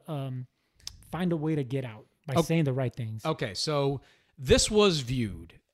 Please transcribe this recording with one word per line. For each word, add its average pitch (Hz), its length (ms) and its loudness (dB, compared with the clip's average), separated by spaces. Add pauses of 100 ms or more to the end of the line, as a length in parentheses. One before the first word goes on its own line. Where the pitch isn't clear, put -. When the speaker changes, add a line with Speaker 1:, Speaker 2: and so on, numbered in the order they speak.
Speaker 1:
um, 131 380 -8 (640)
find 170 220 -2
a - 20 2
way 156 200 -2
to 147 100 0
get 131 180 -4
out 113 220 -14 (200)
by 135 100 -4
Speaker 2:
Okay. 165 80 6
Speaker 1:
saying 165 200 2
the 135 80 2
right 131 240 -2
things. 110 300 -8
Speaker 2:
Okay, 151 280 -4
so 139 460 0 (380)
this 196 340 4
was 202 300 4
viewed 110 540 -4 (180)